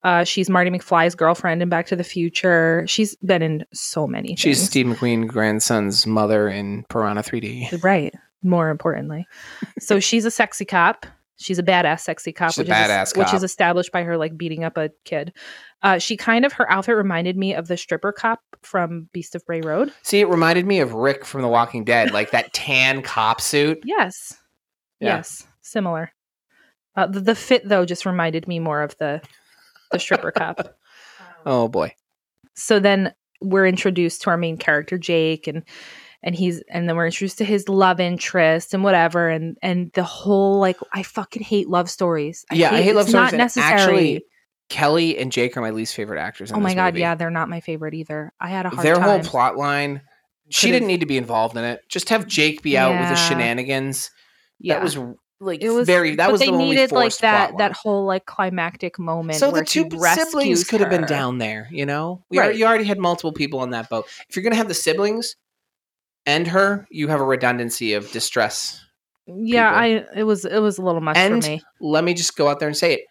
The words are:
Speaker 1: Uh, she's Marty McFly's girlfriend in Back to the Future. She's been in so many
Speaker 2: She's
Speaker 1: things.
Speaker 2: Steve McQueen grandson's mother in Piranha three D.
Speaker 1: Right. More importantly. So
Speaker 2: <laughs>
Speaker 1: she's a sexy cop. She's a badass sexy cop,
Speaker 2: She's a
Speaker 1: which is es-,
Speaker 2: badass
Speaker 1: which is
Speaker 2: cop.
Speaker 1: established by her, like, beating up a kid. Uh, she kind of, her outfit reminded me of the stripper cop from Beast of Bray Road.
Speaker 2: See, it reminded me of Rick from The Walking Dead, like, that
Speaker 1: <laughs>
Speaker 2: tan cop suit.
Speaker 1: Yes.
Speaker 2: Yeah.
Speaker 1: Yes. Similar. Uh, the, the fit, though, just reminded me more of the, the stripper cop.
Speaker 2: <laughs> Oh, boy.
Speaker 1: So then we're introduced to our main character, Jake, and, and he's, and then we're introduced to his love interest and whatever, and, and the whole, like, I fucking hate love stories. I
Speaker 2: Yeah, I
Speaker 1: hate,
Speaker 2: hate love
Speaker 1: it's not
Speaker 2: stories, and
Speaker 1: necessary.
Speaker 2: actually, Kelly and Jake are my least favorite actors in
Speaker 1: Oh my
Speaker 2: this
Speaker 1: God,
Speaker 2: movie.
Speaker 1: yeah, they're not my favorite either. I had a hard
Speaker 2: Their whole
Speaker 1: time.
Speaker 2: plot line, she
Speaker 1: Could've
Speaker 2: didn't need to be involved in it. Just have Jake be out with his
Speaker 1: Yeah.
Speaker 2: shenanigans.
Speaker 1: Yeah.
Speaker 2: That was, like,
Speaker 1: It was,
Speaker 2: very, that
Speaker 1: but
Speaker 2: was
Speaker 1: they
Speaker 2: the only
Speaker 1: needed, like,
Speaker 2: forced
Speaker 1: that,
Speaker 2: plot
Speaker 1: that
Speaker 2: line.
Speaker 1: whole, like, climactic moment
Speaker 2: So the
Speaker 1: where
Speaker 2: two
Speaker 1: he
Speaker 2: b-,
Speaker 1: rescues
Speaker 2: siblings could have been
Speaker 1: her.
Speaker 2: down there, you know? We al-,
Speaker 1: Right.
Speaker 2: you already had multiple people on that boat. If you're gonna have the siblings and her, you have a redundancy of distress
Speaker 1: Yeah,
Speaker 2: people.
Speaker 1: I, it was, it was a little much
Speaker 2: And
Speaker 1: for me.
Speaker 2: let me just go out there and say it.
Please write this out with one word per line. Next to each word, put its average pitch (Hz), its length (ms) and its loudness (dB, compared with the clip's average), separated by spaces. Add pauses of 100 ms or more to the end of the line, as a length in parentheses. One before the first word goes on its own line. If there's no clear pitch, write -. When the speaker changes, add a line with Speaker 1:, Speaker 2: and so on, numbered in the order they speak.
Speaker 1:
Uh, 175 220 4
she's 180 220 -2
Marty 180 220 2
McFly's 175 460 0
girlfriend 170 480 0
in 175 60 -2
Back 170 180 -2
to 190 80 -2
the 175 80 -6
Future. 170 840 0
She's 214 300 0
been 185 240 0
in 156 320 -2
so - 320 -6
many 85 300 -6
Speaker 2:
She's 143 240 2
Speaker 1:
things. 165 100 0
Speaker 2:
Steve 131 160 2
McQueen 117 420 0
grandson's 107 800 0
mother 107 420 2
in 101 420 -6
Piranha 107 340 -2
three - 160 -6
D. 117 280 -8 (140)
Speaker 1:
Right. 185 320 0 (300)
More 175 260 2
importantly. 156 560 -6 (540)
So 202 200 2
Speaker 2:
<laughs> - 0 -
Speaker 1:
she's 220 260 0
a 233 60 0
sexy 208 340 -2
cop. 185 420 2 (340)
She's 185 160 -4
a 180 60 0
badass 170 380 2
sexy 160 320 -8
cop, 165 180 0
Speaker 2:
She's - 60 -4
a 139 60 -2
Speaker 1:
which - 60 -4
is - 60 2
es-, 110 140 6 (240)
Speaker 2:
badass - 40 0
Speaker 1:
which 190 100 4
is 185 40 2
Speaker 2:
cop. 190 120 2
Speaker 1:
established 180 500 0
by 180 100 -2
her, 170 140 -2
like, 160 200 -4
beating 160 280 -6
up 160 120 -6
a 156 120 -2 (160)
kid. 160 260 -6 (500)
Uh, 190 160 4
she 190 200 -4
kind 233 260 2
of, 277 80 2
her - 180 0
outfit 196 280 2
reminded 185 400 -2
me 190 160 -2
of 165 160 -6
the 175 80 -2
stripper 175 340 -4
cop 226 300 -4 (200)
from 170 520 -4
Beast - 220 -10
of 170 100 -10
Bray 165 160 -4
Road. 170 320 -2 (100)
Speaker 2:
See, 202 160 2
it 208 80 6
reminded 170 380 4
me 196 160 2
of 120 120 0
Rick 135 300 0
from - 180 -8
The 127 60 0
Walking 117 380 2
Dead, 117 260 4
like, 104 200 -2
that 120 220 0
Speaker 1:
<laughs> - 0 -
Speaker 2:
tan 135 500 0
cop 110 360 -2
suit. 151 460 0
Speaker 1:
Yes. 254 520 -4 (640)
Speaker 2:
Yeah. 113 160 0
Speaker 1:
Yes. - 320 -12 (140)
Similar. 170 500 -4 (880)
Uh, 190 100 2
the, 196 140 -6
the 220 140 2
fit, 240 340 0
though, 190 160 4
just 175 200 -8
reminded 165 400 -2
me 175 140 -6
more 151 220 -2
of 147 160 -6
the, 151 240 -6 (720)
the 185 60 0
stripper - 320 -2
cop. - 440 -6 (360)
Speaker 2:
<laughs> - 340 -20
Oh, 123 240 2
boy. 87 260 -2 (600)
Speaker 1:
So 208 260 2
then 196 320 2 (260)
we're 190 260 2
introduced 180 580 0
to - 60 -2
our 175 80 2
main 165 200 -4
character, 151 400 -2
Jake, 160 500 0
and, 160 160 -8 (580)
and 175 140 -4
he's, 175 340 -2
and 175 200 -4
then 165 80 -2
we're 170 80 0
introduced 185 320 -4
to 220 80 0
his 202 240 0
love 185 320 4
interest 170 720 0
and 190 100 0
whatever, 170 460 4
and, 160 320 -4
and 180 320 -2
the 185 100 0
whole, 196 560 2
like, 185 160 2 (160)
I 196 120 -6
fucking 214 400 -10
hate 202 260 -2
love 175 200 0
stories. 165 600 -4
I 156 40 -4
Speaker 2:
Yeah, 165 160 4
I - 60 4
Speaker 1:
hate, 175 60 4
Speaker 2:
hate 196 120 4
love 208 100 6
Speaker 1:
it's 226 80 0
not 240 160 6
Speaker 2:
stories, - 40 -2
and 220 60 0
Speaker 1:
necessary. 240 320 2 (100)
Speaker 2:
actually, 185 440 2 (420)
Kelly 156 500 2
and 127 140 -4
Jake 123 240 0
are 127 60 -6
my 110 100 -4
least 110 240 -6
favorite 104 240 -6
actors 92 320 -10
in 208 60 -4
Speaker 1:
Oh - 20 -2
my 196 100 2
Speaker 2:
this 185 60 0
Speaker 1:
God, 185 180 2
Speaker 2:
movie. 170 80 -4
Speaker 1:
yeah, 170 140 0
they're 165 160 -4
not 165 160 -4
my 170 140 -10
favorite 156 320 -8
either. 156 460 -10
I 175 100 -8
had 190 160 -6
a 180 40 -4
hard 175 160 -4
Speaker 2:
Their 165 140 6
whole 196 200 4
Speaker 1:
time. 160 60 -6
Speaker 2:
plot 127 320 0
line, 143 440 -2 (480)
she - 180 0
Speaker 1:
Could've 247 140 4
Speaker 2:
didn't 220 80 -2
need 180 100 2
to 165 60 0
be 139 120 0
involved 117 380 0
in 117 80 -4
it. 120 240 -6
Just - 220 -6
have 220 180 0
Jake 151 340 0
be 139 160 0
out 131 220 4
with 175 120 -2
his 170 80 2
Speaker 1:
Yeah. 170 100 2
Speaker 2:
shenanigans. 131 840 -2 (480)
Speaker 1:
Yeah. 170 160 -2
Speaker 2:
That - 80 -4
was, 147 140 -4 (420)
like, 180 240 -6
Speaker 1:
It 220 60 -2
was, 226 180 0
Speaker 2:
very, 170 300 4
that 165 100 4
Speaker 1:
but 202 60 4
Speaker 2:
was 196 80 4
Speaker 1:
they 269 60 4
Speaker 2:
the 269 40 2
only 262 200 2
Speaker 1:
needed, 269 200 4
like, 247 140 4
Speaker 2:
forced - 160 -2
Speaker 1:
that, 208 300 4
Speaker 2:
plot 185 80 -10
Speaker 1:
that 208 80 4
Speaker 2:
line. 196 140 -2
Speaker 1:
whole, 202 240 -2
like, 190 200 -2
climactic 180 720 -6
moment 165 400 -4
Speaker 2:
So 277 80 4
the 285 60 2
Speaker 1:
where 311 100 2
Speaker 2:
two 311 200 0
Speaker 1:
he 320 60 -4
Speaker 2:
b-, 330 80 -8
Speaker 1:
rescues 330 340 4
Speaker 2:
siblings 226 340 2
could 220 160 0
have 190 80 2
been 170 140 0
Speaker 1:
her. - 40 -4
Speaker 2:
down 135 300 -2
there, 110 340 -6
you 147 140 -4
know? 156 440 -6
We - 100 0
al-, 226 100 4
Speaker 1:
Right. 226 80 -2
Speaker 2:
you 220 100 2
already 226 160 2
had 202 160 -2
multiple 175 320 -2
people 147 300 -6
on 123 80 -6
that 117 200 -8
boat. 113 160 -4 (220)
If - 80 -12
you're 226 80 -4
gonna 220 140 0
have 220 100 0
the 180 60 -6
siblings 208 640 -2 (880)
and 151 220 2
her, 196 440 2
you 147 160 -4
have 151 140 0
a - 20 0
redundancy 123 720 0
of 101 180 -4
distress - 720 -4 (440)
Speaker 1:
Yeah, 226 440 0
Speaker 2:
people. 226 440 2
Speaker 1:
I, 196 40 -8
it 214 40 0
was, 214 220 0
it 208 140 0
was 214 180 0
a 185 40 -8
little 170 200 0
much 156 160 2
Speaker 2:
And 208 260 4
Speaker 1:
for 151 80 -4
me. 156 100 -6 (180)
Speaker 2:
let 156 240 0
me 175 100 0
just 170 220 -4
go 147 140 2
out 143 100 -2
there 156 80 -2
and 147 100 -4
say 170 180 2
it. - 160 -6